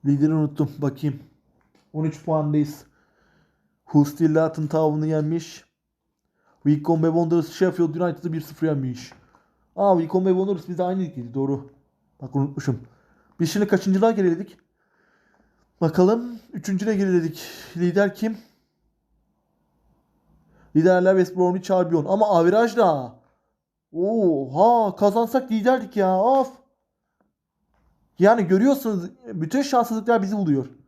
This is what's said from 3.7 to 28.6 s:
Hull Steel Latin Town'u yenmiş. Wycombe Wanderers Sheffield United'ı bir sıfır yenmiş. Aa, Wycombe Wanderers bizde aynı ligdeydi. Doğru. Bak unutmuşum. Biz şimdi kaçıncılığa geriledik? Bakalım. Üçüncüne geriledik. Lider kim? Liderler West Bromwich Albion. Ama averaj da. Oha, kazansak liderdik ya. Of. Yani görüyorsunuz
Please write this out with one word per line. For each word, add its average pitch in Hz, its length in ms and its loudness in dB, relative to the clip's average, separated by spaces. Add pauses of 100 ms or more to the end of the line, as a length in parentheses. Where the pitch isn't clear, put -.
Hull 147 180 4
Steel 156 320 0
Latin 160 320 0
Town'u 156 380 0
yenmiş. 156 600 -4 (1000)
Wycombe 151 440 0
Wanderers 165 420 0
Sheffield 175 460 -2
United'ı 170 380 -4
bir 160 80 -6
sıfır - 260 -6
yenmiş. 135 460 -6 (600)
Aa, 196 220 4
Wycombe 185 320 0
Wanderers 185 400 0
bizde 180 140 -4
aynı 185 160 -2
ligdeydi. 131 340 -8
Doğru. 135 360 -4 (520)
Bak 135 140 -12
unutmuşum. 139 460 -4 (580)
Biz 165 120 0
şimdi 202 160 0
kaçıncılığa 190 440 2
geriledik? 190 460 -2 (1200)
Bakalım. 208 580 2 (140)
Üçüncüne 202 420 -4
geriledik. 180 460 0 (360)
Lider 190 380 0
kim? 220 220 -6 (2500)
Liderler 185 420 4
West 180 200 -2
Bromwich 180 340 0
Albion. 170 340 2
Ama 208 240 2
averaj 202 480 2
da. 147 420 0 (760)
Oha, 185 1000 0
kazansak 226 560 0
liderdik 220 460 0
ya. 185 260 2
Of. 262 280 2 (1700)
Yani 202 280 4
görüyorsunuz 208 640 2 (180)